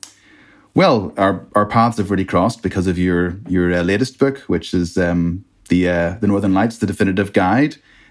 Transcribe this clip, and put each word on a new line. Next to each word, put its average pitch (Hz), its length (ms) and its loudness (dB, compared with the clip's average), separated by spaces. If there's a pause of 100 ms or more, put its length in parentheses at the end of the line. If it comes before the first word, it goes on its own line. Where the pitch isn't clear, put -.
(760)
well, 131 440 2
our, 98 360 0
our 104 120 2
paths 117 320 0
have 98 120 -4
really 95 140 0
crossed 95 380 0
because 92 240 -2
of 92 100 0
your, 90 400 0 (120)
your, 90 240 2
uh, 87 100 0
latest 98 360 -2
book, 135 220 0
which - 320 -4
is, 87 240 -2
um, 87 480 0 (240)
the, 90 200 2
uh, 87 320 0
the 107 60 0
Northern 101 280 0
Lights: 113 240 0
The 107 80 -2
Definitive 98 460 -2
Guide, 110 440 0 (340)